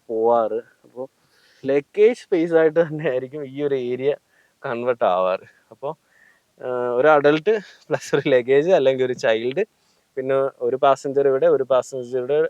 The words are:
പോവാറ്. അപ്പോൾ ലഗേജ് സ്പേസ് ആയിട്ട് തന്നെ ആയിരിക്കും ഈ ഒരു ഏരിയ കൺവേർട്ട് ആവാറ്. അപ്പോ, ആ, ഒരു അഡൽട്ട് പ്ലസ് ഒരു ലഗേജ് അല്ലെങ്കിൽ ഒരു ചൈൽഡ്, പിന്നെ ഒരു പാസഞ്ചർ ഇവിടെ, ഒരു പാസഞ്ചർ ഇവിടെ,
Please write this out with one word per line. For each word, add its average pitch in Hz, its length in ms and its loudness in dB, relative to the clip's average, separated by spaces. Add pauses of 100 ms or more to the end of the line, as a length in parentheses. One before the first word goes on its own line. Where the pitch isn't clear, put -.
പോവാറ്. 113 540 0 (220)
അപ്പോൾ 127 240 -16 (580)
ലഗേജ് 190 520 2
സ്പേസ് 170 360 -2
ആയിട്ട് 160 260 4
തന്നെ 156 300 -2
ആയിരിക്കും 131 360 -6
ഈ 135 180 -8
ഒരു 139 120 0
ഏരിയ 127 400 -2 (500)
കൺവേർട്ട് 120 400 -2 (100)
ആവാറ്. 92 320 -2 (260)
അപ്പോ, 135 160 -10 (760)
ആ, - 20 -6 (300)
ഒരു 131 180 4
അഡൽട്ട് 151 380 2 (340)
പ്ലസ് 143 280 -8
ഒരു 143 80 0 (100)
ലഗേജ് 135 440 2
അല്ലെങ്കിൽ 131 320 2
ഒരു 123 60 -4 (100)
ചൈൽഡ്, 120 380 -2 (520)
പിന്നെ 135 200 -2 (320)
ഒരു 127 180 -2
പാസഞ്ചർ 139 460 0
ഇവിടെ, 135 240 2
ഒരു 135 160 -2
പാസഞ്ചർ 127 500 -2
ഇവിടെ, 139 180 -2 (100)